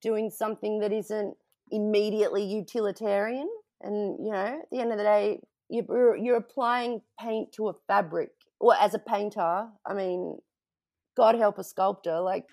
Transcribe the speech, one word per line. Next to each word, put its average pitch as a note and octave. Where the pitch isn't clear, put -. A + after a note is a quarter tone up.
doing A3
something G#3+
that G#3+
isn't G#3+
immediately G#3
utilitarian. G#3+
And, G#3
you G#3+
know, G#3+
at -
the B3
end A#3
of G#3+
the G#3
day, G#3
you're, A#3
you're A#3+
applying A#3+
paint A3
to G#3+
a F#3
fabric, E3+
or A3
as G#3
a G#3+
painter, G3+
I F#3+
mean, F3+
God A3+
help G#3+
a F#3+
sculptor. F#3+
Like, F#3